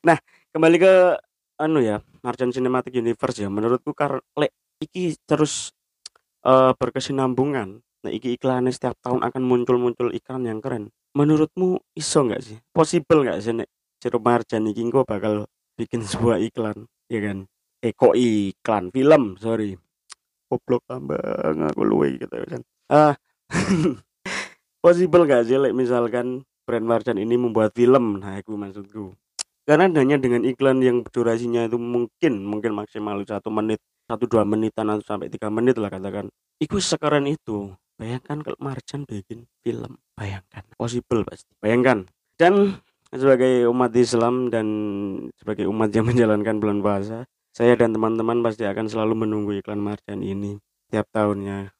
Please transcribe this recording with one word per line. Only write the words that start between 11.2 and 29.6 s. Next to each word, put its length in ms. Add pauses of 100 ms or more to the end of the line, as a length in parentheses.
iso 320
nggak 160
sih? 160 (160)
Possible 480
nggak 160
sih 160
nek 140 (340)
sirup 240
Marjan 400
iki 160
engko 240
bakal 400 (320)
bikin 280
<laughs> 40
sebuah 320
iklan, 480 (160)
ya 160
kan? 240 (320)
Eh, 160
kok 240
iklan? 720
Film, 480
sorry. 400 (720)
Goblok 340
tambah 340
ngaku 680
luwe 320
gitu 160
ya 120 (120)
kan. 40 (280)
Ah, 240 (340)
<laughs> 1400
possible 400
nggak 220
sih, 120
like, 140
misalkan 680 (240)
brand 200
Marjan 360
ini 160
membuat 400
film? 400
Nah, 240
itu 160
maksudku. 560 (480)